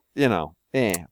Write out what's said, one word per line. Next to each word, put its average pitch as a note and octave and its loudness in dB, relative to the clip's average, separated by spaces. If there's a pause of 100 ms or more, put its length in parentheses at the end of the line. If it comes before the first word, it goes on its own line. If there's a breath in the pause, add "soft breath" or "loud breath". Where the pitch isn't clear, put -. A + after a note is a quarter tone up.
(140)
you C#3 2
know, E2 -2 (180)
eh. A#2 0 (180)